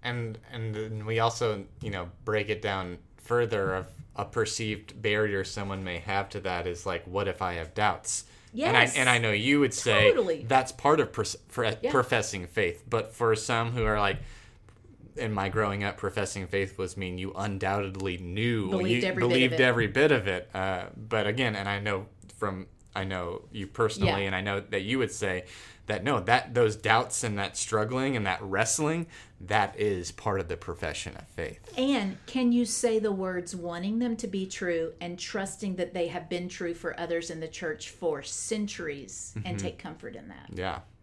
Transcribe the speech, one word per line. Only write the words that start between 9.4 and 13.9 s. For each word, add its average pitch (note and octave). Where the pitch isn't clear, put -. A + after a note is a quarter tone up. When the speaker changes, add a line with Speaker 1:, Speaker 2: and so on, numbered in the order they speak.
Speaker 1:
would B2
say B2
Speaker 2:
Totally. E3
Speaker 1:
that's C3
part D#3
of C3+
pers-, -
fre-, A#2+
Speaker 2:
Yeah. C4+
Speaker 1:
professing A2
faith. F2+
But A#2
for A2+
some A#2
who A#2+
are G#2+